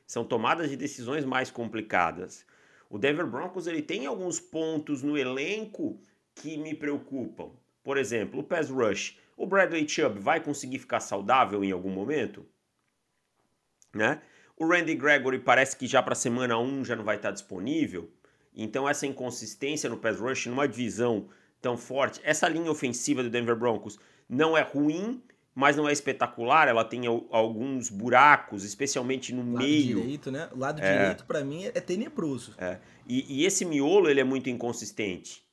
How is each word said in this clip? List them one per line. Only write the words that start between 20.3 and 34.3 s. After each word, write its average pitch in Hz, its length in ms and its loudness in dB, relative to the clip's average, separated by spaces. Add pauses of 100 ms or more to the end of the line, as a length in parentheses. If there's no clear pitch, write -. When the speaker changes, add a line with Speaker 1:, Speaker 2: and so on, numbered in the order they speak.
Speaker 1:
numa 131 220 0
divisão 113 600 -2 (320)
tão 123 160 -2
forte, 127 480 -4
essa 151 240 2
linha 165 220 0
ofensiva 131 540 -2
do 120 80 -2
Denver 117 240 2
Broncos 110 420 -2 (320)
não 160 280 4
é 156 40 6
ruim, 165 600 0 (320)
mas 139 240 4
não 151 100 2
é 147 60 2
espetacular, 131 760 2
ela 117 160 4
tem 120 220 -4
al-, 117 240 0
alguns 113 600 0
buracos, 120 760 6
especialmente 127 680 -4
no 123 200 -2
Speaker 2:
Lado 123 100 0
Speaker 1:
meio. 135 380 4
Speaker 2:
direito, 143 300 -6
né? 147 200 -8
O 127 60 -12
lado 143 240 -4
Speaker 1:
É. 95 160 4
Speaker 2:
direito, 98 280 2
pra 151 180 -4
mim, 156 220 -6
é, - 20 -4
é - 120 -4
tenebroso. 180 800 -4
Speaker 1:
É. 90 220 -6 (280)
E, 131 340 -2
e 165 40 6
esse 196 180 0
miolo, 160 460 4
ele 139 100 6
é 135 40 4
muito 131 260 0